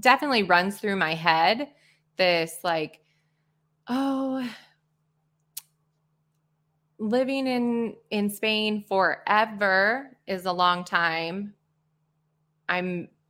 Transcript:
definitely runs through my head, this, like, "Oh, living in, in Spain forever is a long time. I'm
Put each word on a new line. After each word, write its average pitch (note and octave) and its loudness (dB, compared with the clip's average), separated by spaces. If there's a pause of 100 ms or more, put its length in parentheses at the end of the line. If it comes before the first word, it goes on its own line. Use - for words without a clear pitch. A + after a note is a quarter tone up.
definitely B3+ 4
runs F3+ 2
through G3+ -2
my D#3+ 0
head, E3+ 2 (480)
this, E3+ 0
like, D#3+ -4 (920)
"Oh, C4+ -4 (2500)
living C4 0
in, A#3+ -2 (160)
in G#3 0
Spain G#3+ -2
forever G3+ 0 (100)
is F#3 -6
a F3+ -2
long F3+ 2
time. E3+ -2 (1120)
I'm F3+ -4 (220)